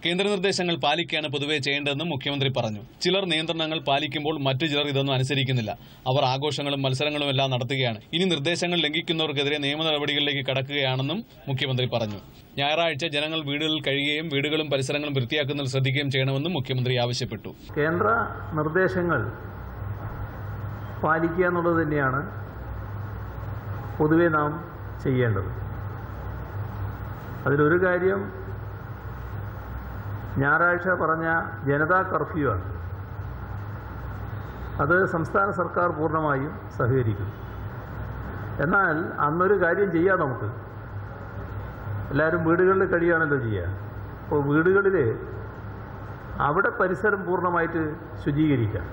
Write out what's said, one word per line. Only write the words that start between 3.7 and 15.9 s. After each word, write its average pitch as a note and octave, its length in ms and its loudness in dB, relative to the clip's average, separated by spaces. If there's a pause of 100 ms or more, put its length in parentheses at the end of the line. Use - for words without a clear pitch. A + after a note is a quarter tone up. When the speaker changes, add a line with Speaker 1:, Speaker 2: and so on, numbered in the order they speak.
Speaker 1:
പാലിക്കുമ്പോൾ D3 600 0
മറ്റു C3 280 0
ചിലർ C#3+ 200 2
ഇതൊന്നും C#3 280 2
അനുസരിക്കുന്നില്ല. B2+ 640 0 (280)
അവർ C3+ 180 4
ആഘോഷങ്ങളും C#3+ 580 0
മത്സരങ്ങളും C#3+ 480 0
എല്ലാം C3+ 200 2
നടത്തുകയാണ്. B2+ 500 0 (120)
ഇനി E3+ 120 2
നിർദ്ദേശങ്ങൾ F3 560 2
ലംഘിക്കുന്നവർക്കെതിരെ D3+ 800 0
നിയമ D3 260 0
നടപടികളിലേക്ക് D3 680 0
കടക്കുകയാണെന്നും C3+ 760 0 (240)
മുഖ്യമന്ത്രി C3 380 0
പറഞ്ഞു. A2 340 -2 (380)
ഞായറാഴ്ച D#3 480 2
ജനങ്ങൾ D#3 380 -2
വീടുകളിൽ D3 420 0
കഴിയുകയും D3 420 0
വീടുകളും D3 420 0
പരിസരങ്ങളും C#3+ 440 0
വൃത്തിയാക്കുന്നതിൽ C#3+ 560 0
ശ്രദ്ധിക്കുകയും C3+ 400 0